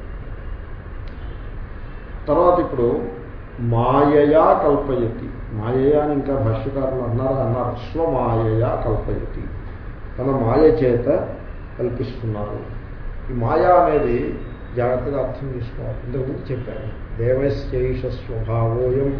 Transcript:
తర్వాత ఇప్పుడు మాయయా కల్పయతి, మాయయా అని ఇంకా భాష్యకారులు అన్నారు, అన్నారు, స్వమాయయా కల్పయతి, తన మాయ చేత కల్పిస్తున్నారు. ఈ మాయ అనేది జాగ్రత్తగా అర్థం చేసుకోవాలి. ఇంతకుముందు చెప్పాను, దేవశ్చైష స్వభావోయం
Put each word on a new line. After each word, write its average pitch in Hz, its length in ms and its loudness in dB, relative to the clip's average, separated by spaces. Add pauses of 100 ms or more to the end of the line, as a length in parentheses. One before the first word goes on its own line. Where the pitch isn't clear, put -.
(2250)
తర్వాత 175 340 4
ఇప్పుడు 127 280 2 (840)
మాయయా 147 760 6 (160)
కల్పయతి, 135 680 0 (260)
మాయయా 131 500 2
అని 147 100 0
ఇంకా 139 220 0 (100)
భాష్యకారులు 131 580 -2
అన్నారు, 131 400 0
అన్నారు, 120 400 0
స్వమాయయా 117 880 2 (140)
కల్పయతి, - 580 -2 (720)
తన 131 180 0 (100)
మాయ 123 220 4 (180)
చేత 120 260 4 (680)
కల్పిస్తున్నారు. 113 840 -4 (720)
ఈ 127 140 -4
మాయ 156 200 2 (180)
అనేది 127 360 4 (600)
జాగ్రత్తగా 127 460 0
అర్థం 127 300 -6
చేసుకోవాలి. 113 500 -6
ఇంతకుముందు 131 460 -4
చెప్పాను, 110 400 -6 (280)
దేవశ్చైష 127 840 2 (140)
స్వభావోయం 117 1040 0